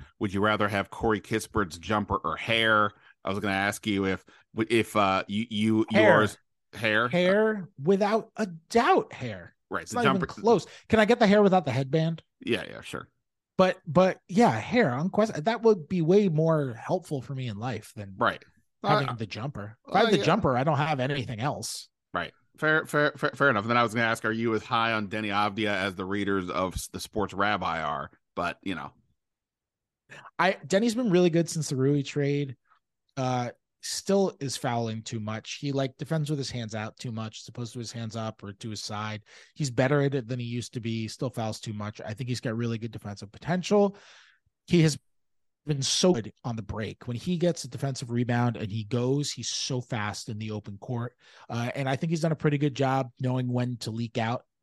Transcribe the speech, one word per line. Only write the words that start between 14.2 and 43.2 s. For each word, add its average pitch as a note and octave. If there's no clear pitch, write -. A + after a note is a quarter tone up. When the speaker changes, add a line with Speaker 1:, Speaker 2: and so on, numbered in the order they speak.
Speaker 2:
yeah, G#3
hair, B2+
unquestion-, F#3+
that A3+
would G#3+
be F#3
way F#3+
more D#3
helpful E3+
for C3+
me C3
in G2+
life A2+
than G2+
Speaker 1:
Right. G#2
Speaker 2:
having C#3+
Speaker 1:
Uh, B2+
Speaker 2:
the A2
jumper. G#2+
If -
Speaker 1:
uh, F#3
Speaker 2:
I -
have A3+
the F3+
Speaker 1:
yeah. -
Speaker 2:
jumper, D#3
I C3
don't D3+
have D3
anything B2
else. C#3
Speaker 1:
Right. -
Fair, D#3
fair, D3
fair, C#3+
fair C#3
enough. G#2+
Then A#2+
I A#2+
was A2
gonna A#2
ask, A2+
are A2
you A2+
as G#2
high A2+
on G#2+
Deni G#2+
Avdija G#2
as F#2+
the F#2+
readers G2
of F2+
s-, -
the F#2+
Sports G2
Rabbi F#2
are? D2+
But, F2
you F#2
know. C#2
Speaker 2:
I, F#3
Denny's G#3
been A#3+
really F3+
good E3
since D#3+
the D3
Rui C3+
trade. C#3+
Uh, B2+
still -
is C3+
fouling A#2
too A#2
much. G#2+
He, C#3+
like, C3+
defends D3+
with D3
his C3
hands A2+
out G#2+
too B2+
much, A2
as -
opposed A#2+
to B2
his A2
hands A#2
up A2
or G2+
to A2
his G#2
side. G#2+
He's C3+
better C3+
at C#3
it A#2
than B2+
he A#2+
used A#2+
to B2
be. A2+
Still -
fouls A2
too A2
much. G#2
I G#2+
think B2
he's A#2+
got A2+
really A#2
good A2
defensive G2+